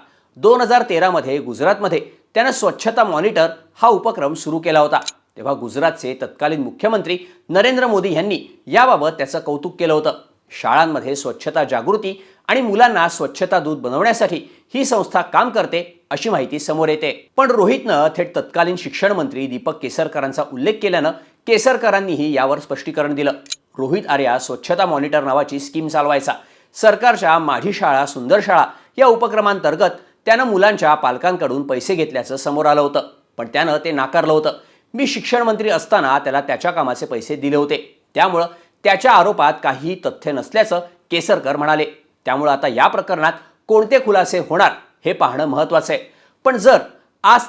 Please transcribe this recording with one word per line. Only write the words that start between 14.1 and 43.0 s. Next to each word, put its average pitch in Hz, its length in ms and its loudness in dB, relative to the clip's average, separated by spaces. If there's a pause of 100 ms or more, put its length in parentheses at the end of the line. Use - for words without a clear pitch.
ही 269 120 -2
संस्था 196 360 -2
काम 190 280 0
करते, 175 600 -4
अशी 147 200 -6
माहिती 147 300 -4
समोर 156 300 -2
येते. 156 480 -4
पण 262 140 4
रोहितनं 202 560 2 (100)
थेट 170 180 -6
तत्कालीन 170 400 -2
शिक्षण 175 360 -2
मंत्री 135 360 -4
दीपक 127 340 -8
केसरकरांचा 143 600 -6 (100)
उल्लेख 139 280 -2
केल्यानं 170 300 0 (360)
केसरकरांनीही 196 840 2
यावर 135 260 0
स्पष्टीकरण 147 560 -6
दिलं. 143 160 0 (460)
रोहित 143 320 -2
आर्या 135 300 0
स्वच्छता 170 460 -2
मॉनिटर 147 380 0
नावाची 139 360 -2
स्कीम 160 280 -8
चालवायचा. 147 460 0 (400)
सरकारच्या 208 640 2
माझी 147 340 -2
शाळा 143 320 0
सुंदर 139 380 0
शाळा 175 220 4 (320)
या 262 100 6
उपक्रमांतर्गत 208 840 2 (360)
त्यानं 226 180 4
मुलांच्या 196 520 4
पालकांकडून 139 720 -2
पैसे 135 280 -4
घेतल्याचं 131 400 -4
समोर 147 300 -2
आलं 147 160 6
होतं, 143 260 -2 (300)
पण 117 160 -8
त्यानं 151 320 0
ते 165 60 -4
नाकारलं 156 420 0
होतं. 156 200 0 (400)
"मी 247 140 -2
शिक्षण 240 340 -2
मंत्री 214 280 0
असताना 156 500 2
त्याला 139 220 -2
त्याच्या 139 300 -2
कामाचे 143 340 -4
पैसे 123 300 -8
दिले 143 200 -2
होते, 147 460 -4 (140)
त्यामुळं 170 300 2 (380)
त्याच्या 202 280 4
आरोपात 175 420 4 (100)
काहीही 147 320 -4 (100)
तथ्य 147 260 -6
नसल्याचं," 175 480 -2 (320)
केसरकर 160 440 0
म्हणाले. 151 300 0 (400)
त्यामुळं 143 260 0
आता 139 160 -2
या 127 200 4
प्रकरणात 180 460 0 (340)